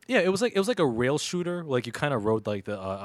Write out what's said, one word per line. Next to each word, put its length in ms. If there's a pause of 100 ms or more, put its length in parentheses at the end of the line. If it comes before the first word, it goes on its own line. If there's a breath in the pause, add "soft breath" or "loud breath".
yeah, 120
it 100
was 120
like, 140
it 40
was 100
like 100
a 60
rail 320
shooter. 480
Like, 200
you 60
kinda 260
rode, 300
like, 160
the, 160
uh, 260